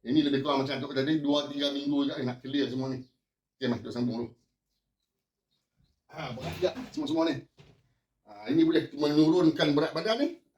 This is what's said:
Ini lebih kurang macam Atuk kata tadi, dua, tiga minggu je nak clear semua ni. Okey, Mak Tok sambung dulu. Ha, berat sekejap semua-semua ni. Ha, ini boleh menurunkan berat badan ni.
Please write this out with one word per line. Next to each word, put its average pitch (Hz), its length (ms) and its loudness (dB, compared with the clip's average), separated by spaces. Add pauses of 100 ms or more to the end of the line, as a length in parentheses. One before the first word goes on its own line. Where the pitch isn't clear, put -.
Ini 143 220 2
lebih 139 160 0
kurang 139 240 0
macam 139 100 -4
Atuk 123 140 -8
kata 135 160 0
tadi, 156 160 2
dua, 143 240 2
tiga 143 240 -4
minggu 139 400 0
je 151 160 -6
nak 123 160 -6
clear 135 240 -2
semua 131 240 -4
ni. 127 80 -8 (580)
Okey, 127 140 -6
Mak 104 160 -2
Tok 110 80 -10
sambung 117 320 -4
dulu. - 40 -16 (1800)
Ha, - 240 -12
berat - 240 -10
sekejap 349 160 0 (160)
semua-semua 320 400 0
ni. 269 40 -2 (920)
Ha, - 240 -12
ini 160 160 6
boleh 156 240 2
menurunkan 151 880 4
berat - 160 0
badan 214 240 0
ni. - 220 -2 (180)